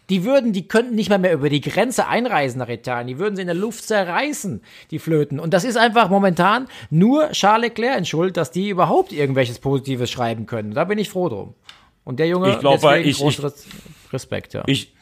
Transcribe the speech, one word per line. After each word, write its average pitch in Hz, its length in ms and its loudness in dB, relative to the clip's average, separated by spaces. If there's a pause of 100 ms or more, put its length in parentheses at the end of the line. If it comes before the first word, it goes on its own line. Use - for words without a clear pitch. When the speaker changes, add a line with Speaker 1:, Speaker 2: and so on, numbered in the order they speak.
(120)
Speaker 1:
Die 185 120 2
würden, 240 300 2
die 185 140 -6
könnten 240 260 0
nicht 208 160 0
mal 202 80 4
mehr 180 160 2
über 143 160 0
die 143 120 0
Grenze 202 460 0
einreisen 151 520 -2
nach 120 100 -6
Italien. 120 380 -6
Die 127 100 -8
würden 202 180 -4
sie 185 60 -6
in 180 60 -8
der 175 80 -2
Luft 208 280 -6
zerreißen, 202 760 -2 (300)
die 156 80 -6
Flöten. 151 400 0
Und 165 160 0
das 175 80 2
ist 240 120 -2
einfach 226 320 4
momentan 196 600 2 (240)
nur 247 400 4
Charles 226 380 2
Leclerc 233 280 -2
in 180 80 -4
Schuld, 180 320 -2
dass 165 140 -2
die 196 180 -2
überhaupt 185 420 2
irgendwelches 135 460 0
Positives 131 540 -2
schreiben 117 340 -4
können. 107 300 -6
Da 147 80 0
bin 208 160 -2
ich 196 100 -4
froh 180 200 -2
drum. 95 260 -10 (480)
Und 127 160 -6
der 160 80 2
Junge, 180 240 2
Speaker 2:
Ich - 80 0
glaub, 139 200 4
Speaker 1:
deswegen 147 300 4
Speaker 2:
ich, 135 80 2
Speaker 1:
großen 139 260 0
Speaker 2:
ich, 143 80 -4
Speaker 1:
Res-, - 140 -18 (480)
Respekt, 110 400 -8
ja. 101 140 -8
Speaker 2:
ich, 127 340 -2